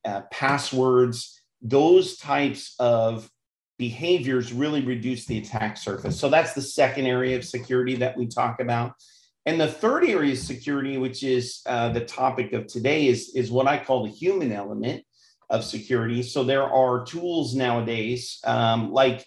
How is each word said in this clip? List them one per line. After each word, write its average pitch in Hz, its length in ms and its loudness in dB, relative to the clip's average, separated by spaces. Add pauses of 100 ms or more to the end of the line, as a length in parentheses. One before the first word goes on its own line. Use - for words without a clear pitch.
uh, 101 260 -6
passwords, 127 1080 2 (220)
those 151 560 6
types 143 600 -2
of 113 520 2 (480)
behaviors 127 760 0
really 143 300 -2
reduce 123 420 -4
the 110 140 -4
attack 107 400 -6
surface. - 420 -6
So 143 80 2
that's 160 240 4
the 139 80 -6
second 135 460 0
area 127 300 0
of 123 80 -8
security 127 520 -2
that 123 220 -2
we 120 80 -4
talk 120 340 -2
about. 120 320 -2 (540)
And 165 140 2
the 151 80 4
third 285 360 2
area 160 280 2
of 123 60 -2
security, 135 600 -4
which 127 240 -4
is, 127 440 0
uh, 120 240 0
the 117 140 -2
topic 131 480 -2
of 110 140 -4
today, 143 400 0
is, 117 280 2
is 113 160 -2
what 131 160 2
I 143 160 2
call 123 220 0
the 104 60 -8
human 170 420 -2
element 107 520 -6 (460)
of 113 140 0
security. 120 580 -2
So 131 220 -2
there 135 200 2
are 123 400 2
tools 165 500 -4
nowadays, 120 880 -2
um, 113 460 0
like 123 360 2